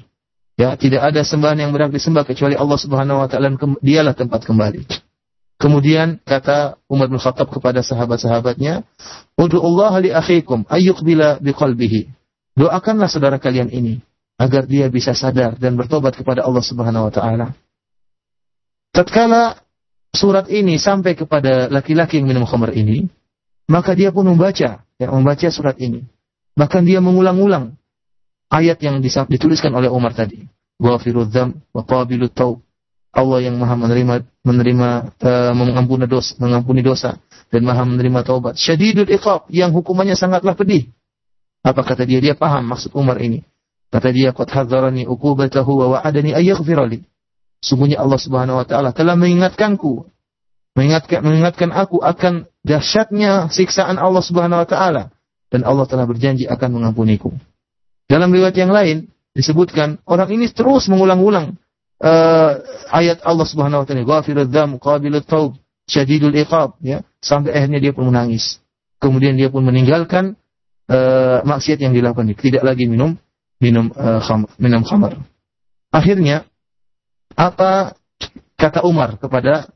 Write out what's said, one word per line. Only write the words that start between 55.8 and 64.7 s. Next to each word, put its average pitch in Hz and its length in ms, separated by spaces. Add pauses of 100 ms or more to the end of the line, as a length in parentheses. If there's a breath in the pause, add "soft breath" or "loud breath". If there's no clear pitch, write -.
telah 127 160
berjanji 123 400
akan 123 320
mengampuniku." 113 560 (800)
Dalam 180 240
riwayat 185 240
yang 185 160
lain 160 320 (240)
disebutkan, 151 720
orang 185 320
ini 233 160
terus 254 400
mengulang-ulang, 190 640 (480)
eh, 160 480 (400)
ayat 170 320
Allah 165 240
Subhanahu 143 340
wa 135 60
taala, 131 160
"Ghafirudz 143 480
dzamb, 143 320